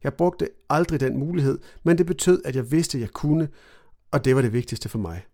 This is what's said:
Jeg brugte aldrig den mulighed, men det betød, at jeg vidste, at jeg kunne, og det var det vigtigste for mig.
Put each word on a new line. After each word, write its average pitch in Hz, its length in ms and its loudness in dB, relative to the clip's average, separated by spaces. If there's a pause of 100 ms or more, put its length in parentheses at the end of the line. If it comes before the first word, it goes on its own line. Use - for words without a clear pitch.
Jeg - 100 -4
brugte - 360 0 (200)
aldrig 160 300 0
den 131 180 0
mulighed, 143 420 0 (240)
men 170 140 4
det 175 80 4
betød, 180 400 2
at 135 100 -4
jeg 127 160 -4
vidste, 160 260 0
at 120 40 -2
jeg 107 80 -6
kunne, 151 400 0 (640)
og 139 140 0
det 131 100 4
var 135 60 4
det 117 120 0
vigtigste 120 360 -4
for 117 100 -6
mig. 90 340 -8